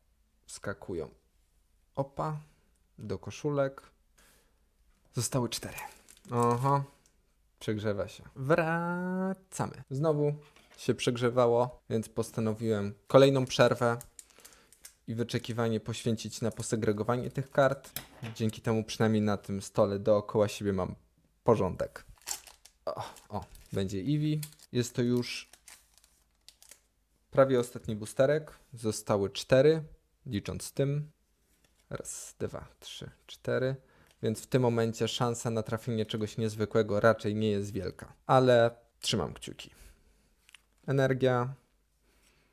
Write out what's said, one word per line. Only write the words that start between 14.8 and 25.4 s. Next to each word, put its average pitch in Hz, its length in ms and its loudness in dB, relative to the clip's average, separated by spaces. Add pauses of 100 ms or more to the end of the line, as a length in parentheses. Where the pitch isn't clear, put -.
i 117 80 -6
wyczekiwanie 117 640 -2
poświęcić 110 640 -4
na 110 100 -2
posegregowanie 113 800 -2
tych - 200 -6
kart. - 480 0 (360)
Dzięki 110 260 -2
temu 110 220 0
przynajmniej 110 380 2
na 104 160 2
tym 98 240 -8
stole 101 380 0
dookoła 104 480 2
siebie 101 260 -2
mam 92 220 -4 (480)
porządek. 101 600 0 (800)
O, - 180 -8 (260)
o, 101 160 -8 (280)
będzie 98 240 -2
Eevee. 151 440 0 (300)
Jest 120 240 -2
to 127 60 0
już 123 500 -2 (1800)